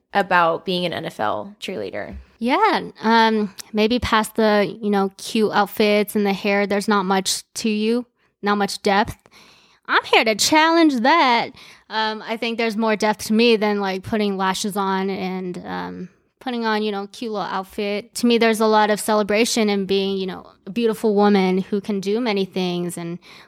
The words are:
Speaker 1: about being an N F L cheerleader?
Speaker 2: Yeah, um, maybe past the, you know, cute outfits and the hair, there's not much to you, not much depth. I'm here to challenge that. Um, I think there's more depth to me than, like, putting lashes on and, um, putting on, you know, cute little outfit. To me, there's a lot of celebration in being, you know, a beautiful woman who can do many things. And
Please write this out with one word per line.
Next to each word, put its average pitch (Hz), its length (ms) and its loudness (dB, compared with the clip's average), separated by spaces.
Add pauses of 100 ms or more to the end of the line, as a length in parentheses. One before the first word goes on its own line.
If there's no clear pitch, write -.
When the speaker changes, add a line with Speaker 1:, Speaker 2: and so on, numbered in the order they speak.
(140)
Speaker 1:
about 180 500 2
being 180 220 -2
an 165 80 -4
N 156 120 -8
F 170 140 -12
L 107 400 -4
cheerleader? 104 560 -10 (220)
Speaker 2:
Yeah, 294 520 0 (120)
um, 220 540 2 (160)
maybe 220 280 0
past 220 360 -2
the, 208 460 2
you 208 80 -2
know, 196 280 0
cute 214 340 -2
outfits 208 640 0
and 208 100 2
the 196 80 0
hair, 202 340 0
there's 202 220 -2
not 202 140 2
much 190 400 -2 (120)
to - 140 -4
you, 220 360 -2 (360)
not 202 160 0
much 202 240 -4
depth. 196 360 0 (680)
I'm 349 180 0
here 349 220 2
to 320 100 2
challenge 320 600 4
that. 247 540 2 (380)
Um, 214 320 -4
I 190 140 -6
think 233 220 -6
there's 226 180 -2
more 220 200 2
depth 214 320 0
to 220 60 0
me 226 220 6
than, 208 240 0
like, 190 240 -4
putting 208 320 -2
lashes 190 400 -2
on 190 340 -2
and, 185 560 -6
um, 180 440 -10 (320)
putting 240 240 -6
on, 214 180 0
you 214 80 -2
know, 196 220 -6
cute 226 180 -10
little 196 160 -4
outfit. 202 680 -6
To - 100 -2
me, 240 120 6
there's 226 220 4
a 220 80 4
lot 214 220 4
of 214 100 2
celebration 214 680 2
in 202 160 0
being, 196 320 0
you 190 100 -4
know, 180 180 -10 (200)
a - 40 -14
beautiful 220 460 0
woman 196 440 4
who 202 200 -4
can 196 220 -4
do 202 180 -2
many 208 240 -2
things. 175 540 -4
And 170 200 -8 (300)